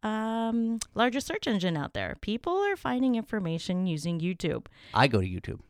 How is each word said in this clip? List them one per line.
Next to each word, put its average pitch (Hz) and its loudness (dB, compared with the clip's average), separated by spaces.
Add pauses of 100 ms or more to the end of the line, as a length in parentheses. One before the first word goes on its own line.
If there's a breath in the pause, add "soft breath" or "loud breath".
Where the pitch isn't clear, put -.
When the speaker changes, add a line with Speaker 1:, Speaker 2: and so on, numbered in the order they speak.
Speaker 1:
um, 226 0 (160)
largest 240 2
search - -4
engine 180 2
out 139 -4
there? 92 -4
People 339 -2
are 403 0
finding 254 0
information 185 -2
using 165 -2
YouTube. 170 -2 (260 loud breath)
Speaker 2:
I 123 6
go 110 4
to 92 0
YouTube 92 -6